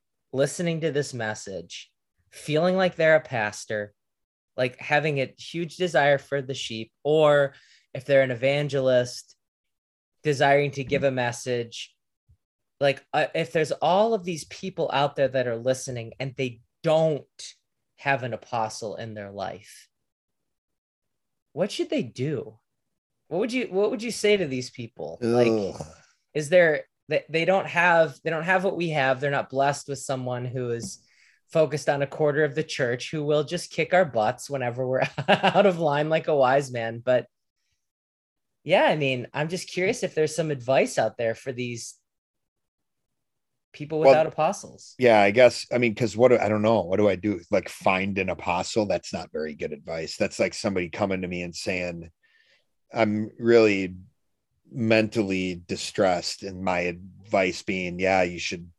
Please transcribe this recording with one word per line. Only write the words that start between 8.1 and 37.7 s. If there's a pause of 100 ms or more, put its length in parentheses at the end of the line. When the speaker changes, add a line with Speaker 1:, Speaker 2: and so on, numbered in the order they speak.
Speaker 1:
an
evangelist, (840)
desiring
to
give
a
message, (840)
like, (100)
uh,
if
there's
all
of
these
people
out
there
that
are
listening
and
they (220)
don't (720)
have
an
apostle
in
their
life, (1700)
what
should
they
do? (720)
What
would
you,
what
would
you
say
to
these
people?
Like,
Speaker 2:
Ugh. (480)
Speaker 1:
is
there, (260)
they,
they
don't
have,
they
don't
have
what
we
have.
They're
not
blessed
with
someone
who
is (520)
focused
on
a
quarter
of
the
church
who
will
just
kick
our
butts
whenever
we're (140)
<laughs>
out
of
line
like
a
wise
man.
But (1400)